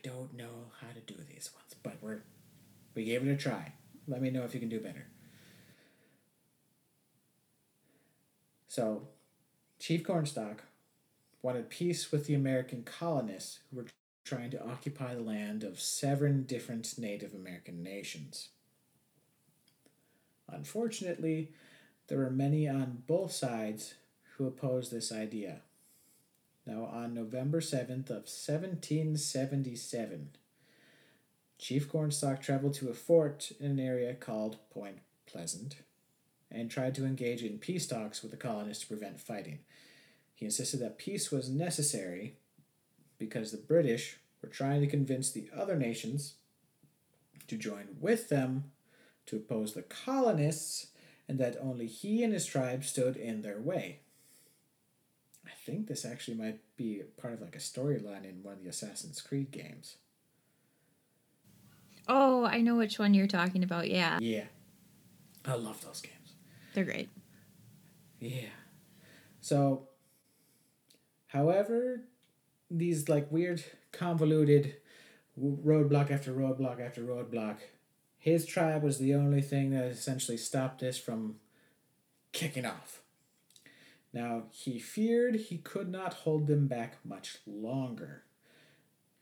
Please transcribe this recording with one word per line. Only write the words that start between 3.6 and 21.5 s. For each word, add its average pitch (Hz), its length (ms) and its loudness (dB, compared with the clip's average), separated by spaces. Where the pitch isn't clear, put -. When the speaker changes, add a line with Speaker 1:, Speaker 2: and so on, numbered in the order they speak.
Speaker 1:
Let 131 140 -2
me 131 80 2
know 127 140 0
if 120 100 -6
you 123 60 -4
can 113 100 -4
do 110 100 -2
better. 71 280 -10
So, 110 380 -2
Chief 165 240 0
Cornstalk 143 560 -2
wanted 123 280 -2
peace - 400 -2
with 147 160 0
the 147 100 4
American 131 480 0
colonists 127 760 -4
who 131 80 -12
were 123 100 -10
trying 120 280 -6
to - 140 -8
occupy 131 480 -6
the 120 80 -6
land 107 420 -4
of 92 180 -8
seven 139 640 2
different 117 540 -6
Native 101 360 -8
American 90 500 -12
nations. - 680 -10
Unfortunately, 160 1000 -4